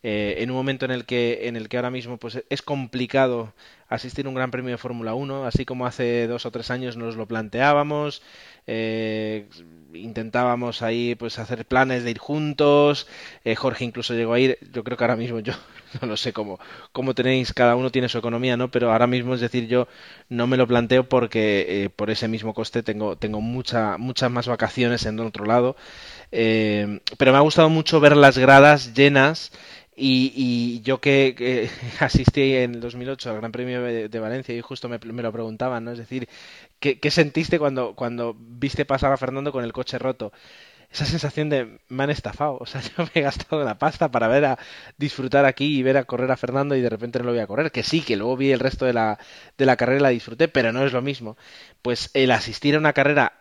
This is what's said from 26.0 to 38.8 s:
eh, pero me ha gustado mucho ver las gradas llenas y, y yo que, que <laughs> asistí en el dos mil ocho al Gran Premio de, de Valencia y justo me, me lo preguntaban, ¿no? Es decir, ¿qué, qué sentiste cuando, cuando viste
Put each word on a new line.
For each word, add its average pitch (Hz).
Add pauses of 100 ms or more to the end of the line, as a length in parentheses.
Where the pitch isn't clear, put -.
eh, 107 (180)
pero 131
me 135
ha 143
gustado 156
mucho 160
ver 147
las 139
gradas 135
llenas 143 (440)
y, 131
y 120
yo 127
que, 139
que 120 (160)
<laughs> -
asistí 135
en 123
el 117
dos 120
mil 123
ocho 131
al 110
Gran 113
Premio 123
de, 113
de 113
Valencia 120
y 117
justo 123
me, 120
me 113
lo 117
preguntaban, 113
¿no? 120
Es 120
decir, 120 (520)
¿qué, -
qué 147
sentiste 160
cuando, 131
cuando 117
viste 120